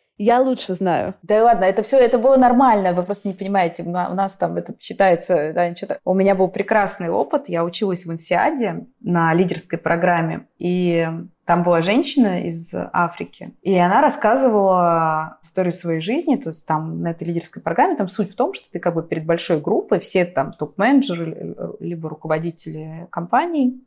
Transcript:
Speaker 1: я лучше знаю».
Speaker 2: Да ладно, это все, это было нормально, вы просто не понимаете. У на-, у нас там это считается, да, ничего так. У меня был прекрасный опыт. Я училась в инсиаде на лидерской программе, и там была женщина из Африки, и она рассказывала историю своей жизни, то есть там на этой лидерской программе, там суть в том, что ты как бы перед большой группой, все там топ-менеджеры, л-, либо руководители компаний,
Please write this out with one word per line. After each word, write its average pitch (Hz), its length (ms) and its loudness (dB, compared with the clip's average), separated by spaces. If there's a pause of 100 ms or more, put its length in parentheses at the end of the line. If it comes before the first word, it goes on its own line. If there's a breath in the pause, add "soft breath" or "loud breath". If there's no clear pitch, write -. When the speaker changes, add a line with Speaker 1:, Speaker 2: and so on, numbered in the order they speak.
(180)
Speaker 1:
я 233 220 4
лучше 254 360 0
знаю». 180 380 -2 (100)
Speaker 2:
Да 214 200 2
ладно, 220 220 4
это 196 180 2
все, - 140 2
это 247 200 4
было 262 200 4
нормально, 240 560 4
вы 180 100 0
просто 196 240 -6
не 190 60 -4
понимаете. 190 500 -2
У 165 60 -8
на-, 175 200 -4
у 180 60 -6
нас 196 180 -4
там 170 220 -4
это 175 240 -8
считается, 175 760 0
да, 175 140 0
ничего 175 220 -8
так. - 160 -6
У 180 80 0
меня 190 220 4
был 185 120 2
прекрасный 196 640 -2
опыт. 277 400 -2
Я 170 160 0
училась 180 400 -4
в 165 60 -8
инсиаде 190 760 -2 (160)
на 165 320 2
лидерской 175 440 0
программе, 170 680 0 (100)
и 175 500 0 (380)
там 175 180 2
была 170 200 4
женщина 208 580 2
из 170 320 -8
Африки, - 880 -6
и 190 160 0
она 185 240 4
рассказывала 185 1400 2
историю 180 300 -2
своей 170 280 -4
жизни, 262 360 0
то - 120 -8
есть - 160 -14
там 160 380 -4
на 170 80 -2
этой 165 160 -8
лидерской 170 340 -6
программе, 277 340 0
там 196 120 -2
суть 180 240 -4
в - 40 -20
том, 339 200 -2
что - 160 -18
ты 175 80 -8
как 175 160 -2
бы 160 80 -4
перед 165 240 -8
большой 170 340 0
группой, 196 380 0
все - 260 0
там 160 280 -4
топ-менеджеры, 170 1000 -2
л-, 175 240 -10
либо 165 300 -8
руководители 160 1040 -8
компаний, 254 760 -2